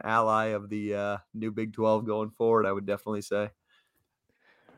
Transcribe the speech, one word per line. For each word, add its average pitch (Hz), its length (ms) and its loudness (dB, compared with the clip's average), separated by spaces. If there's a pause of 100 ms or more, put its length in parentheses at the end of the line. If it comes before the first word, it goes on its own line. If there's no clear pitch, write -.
ally 110 460 2
of 101 200 -4
the, 104 240 -4
uh, 101 240 -2 (160)
new 110 180 -6
Big 110 220 -6
Twelve 110 320 2
going 107 240 -2
forward, 113 380 2
I 98 40 0
would 98 140 -4
definitely 101 380 -4
say. 104 260 -2 (1300)